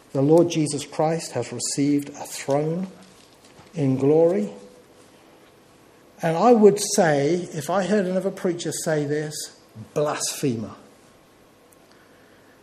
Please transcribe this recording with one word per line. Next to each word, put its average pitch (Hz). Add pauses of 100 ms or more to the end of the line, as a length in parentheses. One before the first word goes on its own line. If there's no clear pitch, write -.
(140)
the 135
Lord 165
Jesus 151
Christ 165
has 120
received 143
a -
throne 156 (880)
in 135
glory? 170 (1700)
And 165
I 208
would 208 (140)
say, 151 (180)
if 151
I 185
heard 196
another 185
preacher 170
say 156
this, 151 (580)
blasphemer. 147 (1900)